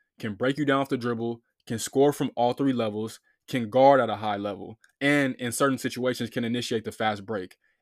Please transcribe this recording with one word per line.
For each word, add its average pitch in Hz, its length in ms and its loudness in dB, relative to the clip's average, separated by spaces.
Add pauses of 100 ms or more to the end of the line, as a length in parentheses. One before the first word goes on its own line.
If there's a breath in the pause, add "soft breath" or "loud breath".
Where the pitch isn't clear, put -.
(180)
can 107 160 -6
break 127 240 -2
you 147 60 0
down 139 160 2
off 135 100 -2
the 135 60 -2
dribble, 117 440 -4 (260)
can 117 120 -6
score 139 340 2
from 139 240 -2
all 120 160 2
three 139 220 0
levels, 110 460 -4 (280)
can 117 220 -4
guard 131 300 8
at - 100 2
a 101 60 -2
high 104 200 -2
level, 101 420 -8 (220 soft breath)
and 139 360 2
in 120 140 -6
certain 135 280 0
situations 123 500 -4
can 120 160 -4
initiate 117 400 -4
the 107 80 -8
fast 107 320 -4
break. 101 320 -8 (260)